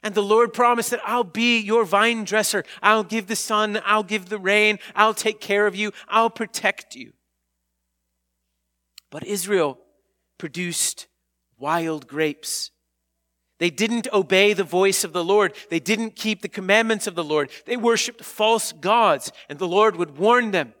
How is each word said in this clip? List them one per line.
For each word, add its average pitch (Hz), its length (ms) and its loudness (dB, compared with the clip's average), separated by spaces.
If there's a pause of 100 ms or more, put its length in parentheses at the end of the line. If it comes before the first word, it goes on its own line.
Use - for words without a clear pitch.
And 208 140 -6
the 214 80 2
Lord 226 300 4
promised 240 380 2
that, 240 120 -4
"I'll 226 220 -2
be 226 340 0
your 220 240 0
vine 214 400 2
dresser. 202 400 -2 (180)
I'll 214 220 4
give 214 240 -6
the 220 80 -4
sun. 214 480 -2
I'll 214 200 0
give 185 260 -6
the 208 100 -6
rain. 208 400 2 (160)
I'll 214 180 4
take 214 280 -4
care 208 260 0
of 185 80 -4
you. 208 160 -4 (160)
I'll 226 220 2
protect - 680 -6
you." 127 160 -18 (2000)
But 151 160 -14
Israel 185 560 -2 (560)
produced 170 680 -6 (500)
wild 156 500 -4
grapes. - 640 -6 (840)
They 175 120 0
didn't 220 440 -2
obey 196 400 4
the 190 100 -2
voice 185 400 2
of 170 80 -8
the 170 140 -4
Lord. 196 280 2 (160)
They 165 120 -2
didn't 220 340 -2
keep 214 260 -4
the 202 60 -10
commandments 214 580 0
of 185 100 -8
the 170 80 -4
Lord. 151 280 -2 (140)
They 240 100 -6
worshiped 233 480 -2
false 220 480 0
gods, 180 580 2 (200)
and 143 100 -12
the 185 80 -2
Lord 196 300 4
would 151 200 -4
warn 226 340 2
them. 151 280 -2